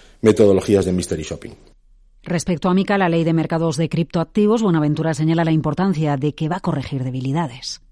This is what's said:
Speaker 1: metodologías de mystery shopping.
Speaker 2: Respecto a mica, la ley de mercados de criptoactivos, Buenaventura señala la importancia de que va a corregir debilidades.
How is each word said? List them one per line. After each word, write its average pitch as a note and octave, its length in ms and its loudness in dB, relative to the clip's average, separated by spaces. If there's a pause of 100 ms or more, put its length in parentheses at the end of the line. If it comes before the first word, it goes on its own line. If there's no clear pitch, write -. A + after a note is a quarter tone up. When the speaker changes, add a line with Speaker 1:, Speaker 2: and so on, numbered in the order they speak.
(220)
Speaker 1:
metodologías G2+ 640 4
de F#2 80 0
mystery E2+ 300 -4
shopping. - 300 -12 (720)
Speaker 2:
Respecto F3 440 -2
a F3+ 60 4
mica, G3 240 2
la F#3+ 100 2
ley E3 140 0
de D#3+ 100 0
mercados D#3+ 440 -2
de D#3+ 120 0
criptoactivos, G#3 720 0
Buenaventura D#3 540 0
señala D#3+ 300 2
la D#3+ 80 0
importancia D#3 640 0
de C#3 180 -4
que D#3 140 -4
va E3+ 80 -4
a F#3+ 40 -10
corregir C#3 440 -4
debilidades. C3 880 -6